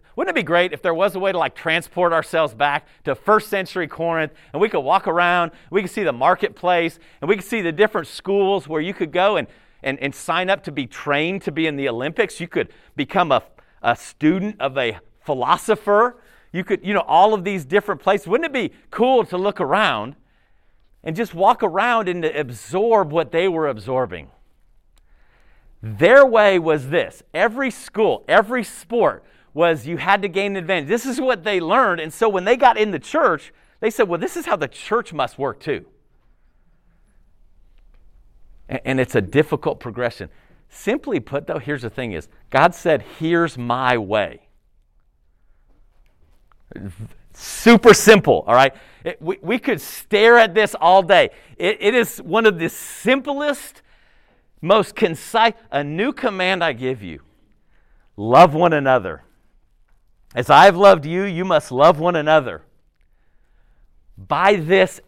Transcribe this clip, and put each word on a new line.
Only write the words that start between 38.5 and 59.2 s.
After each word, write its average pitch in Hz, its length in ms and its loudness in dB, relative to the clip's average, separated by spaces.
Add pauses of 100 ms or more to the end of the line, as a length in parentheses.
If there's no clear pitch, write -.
A-, - 180 -10
and 131 120 -4
it's 127 160 -4
a 120 60 2
difficult 139 580 -2
progression. 117 520 -10 (400)
Simply 220 500 -6
put, 139 260 -10
though, 160 120 -6
here's 135 240 -8
the 117 80 -8
thing 120 220 -10
is, 78 160 -10 (220)
God 156 240 2
said, 156 280 0 (160)
"Here's 170 400 -2
my 123 400 -2
way." 98 500 -4 (2750)
Super - 600 6
simple, 156 520 6
all 113 80 2
right? 131 200 6 (300)
It, - 180 -8
we, 170 180 -6
we 214 180 -2
could 196 220 -4
stare 220 560 4
at 220 180 6
this 214 200 2
all 185 280 4
day. 165 280 4 (280)
It, 208 220 0
it 208 140 0
is 233 260 0
one 214 240 -2
of 202 140 4
the 165 100 -4
simplest, 277 1120 -4 (800)
most 196 340 0
concise, 220 600 0 (160)
"A 139 120 -2
new 165 300 -4
command 190 500 -4
I 160 120 -2
give 127 280 -6
you, 78 180 -14 (960)
love 131 340 6
one 165 220 2
another." 127 480 -2 (1120)